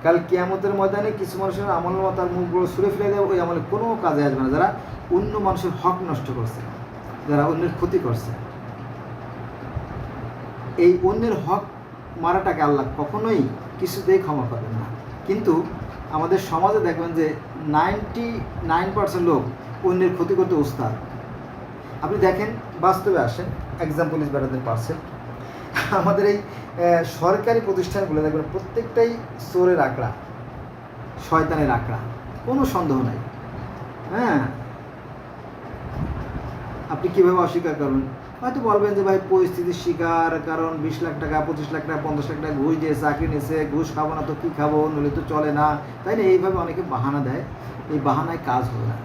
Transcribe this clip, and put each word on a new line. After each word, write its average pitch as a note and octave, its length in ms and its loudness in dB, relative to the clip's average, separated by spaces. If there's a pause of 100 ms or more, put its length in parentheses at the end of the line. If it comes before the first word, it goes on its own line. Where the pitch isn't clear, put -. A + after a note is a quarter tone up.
কাল E3+ 160 6 (100)
কিয়ামতের F#3+ 440 2
ময়দানে G3 380 2
কিছু F#3+ 260 -4
মানুষের F#3+ 340 -2
আমলনামা F#3 460 0
তার F3+ 80 0
মুখ F3 300 0
বড় F3+ 120 4
ছুঁড়ে F#3+ 300 2
ফেলে G3+ 120 2
দেবে, G3+ 100 2
ওই F#3+ 200 4
আমলে E3+ 200 0 (120)
কোনো A3+ 300 0
কাজে D3 240 4
আসবে C3+ 160 2
না, C3 80 2
যারা - 240 4 (380)
অন্য F4 260 2
মানুষের F#3+ 340 0 (120)
হক F3+ 120 4 (160)
নষ্ট C3+ 240 -4
করছে, A2+ 260 -4 (720)
যারা D3 140 4
অন্যের E3 300 2
ক্ষতি F3 240 2
করছে।" - 320 -2 (2500)
এই F3+ 220 8
অন্যের A3 300 2 (120)
হক G3 180 0 (540)
মারাটাকে E3+ 440 2
আল্লাহ C#3+ 240 4 (120)
কখনোই G#3 500 2 (320)
কিছুতেই F#3 380 2
ক্ষমা D3+ 320 0
করবেন A2+ 220 -4
না। A2+ 140 -4 (420)
কিন্তু F#3 360 4 (480)
আমাদের E3 280 4
সমাজে F#3+ 400 2
দেখবেন E3+ 340 0
যে D#3 200 2 (340)
নাইনটি G#3 760 0 (220)
নাইন F3 320 2
পার্সেন্ট F#3 320 2
লোক C#3 160 4 (420)
অন্যের F3+ 280 4
ক্ষতি F3 220 2
করতে F3+ 200 4
উস্তাদ। C3+ 360 0 (1120)
আপনি F#3+ 120 0
দেখেন, F#3+ 300 4 (340)
বাস্তবে G3+ 380 4
আসেন, D#3 260 0 (340)
example D#3 360 0
is D3+ 60 0
better C#3+ 100 0
than C3 380 -2
percent। A2+ 260 -2 (1000)
আমাদের G3 300 4
এই, G#3 120 6
আহ, F3 680 2
সরকারি A3+ 640 2
প্রতিষ্ঠানগুলো F#3 560 0
দেখবেন D#3 300 2
প্রত্যেকটাই A3+ 680 0 (360)
চোরের F3+ 260 6
আখড়া, B2+ 320 0 (1160)
শয়তানের D#3 420 2
আখড়া, A2+ 260 0 (480)
কোনো A#3 200 2
সন্দেহ C#3+ 320 2
নাই। A#2+ 180 0 (1000)
হ্যাঁ, A#3 240 2 (2500)
আপনি E3+ 260 -2
কীভাবে F3+ 220 8
অস্বীকার E3+ 380 2
করবেন? C3+ 260 2 (400)
হয়তো B3+ 180 -2
বলবেন G#3 340 4
যে, G3 100 2
"ভাই, F#3+ 160 4 (100)
পরিস্থিতির F3+ 440 4
শিকার, E3 720 2
কারণ E3 320 -2
বিশ D#3 240 -2
লাখ E3 200 -2
টাকা, D#3 200 0
পঁচিশ D3+ 320 -2
লাখ D#3 140 -2
টাকা, D3+ 160 -2
পঞ্চাশ D3 260 0
লাখ D3 120 -4
টাকা D#3 120 -2
ঘুষ D3 240 2
দিয়েছে, D3+ 240 0
চাকরি D#3 260 2
নিয়েছে, D3+ 440 0
ঘুষ D3+ 240 0
খাবো D#3 180 0
না D#3 140 -4
তো D3+ 140 -2
কী E3+ 160 0
খাবো, D3+ 380 4
নইলে C#3+ 140 2
তো C#3 200 -2
চলে D3+ 220 2
না, D3+ 260 4 (280)
তাই G#3 100 0
না?" A3+ 60 2
এইভাবে F#3 360 6
অনেকে E3+ 240 -2
বাহানা C#3 380 0
দেয়, C3+ 220 -2 (480)
এই D3+ 100 0
বাহানায় D#3+ 460 0
কাজ B2+ 180 2
হবে - 240 -2
না। - 60 0 (120)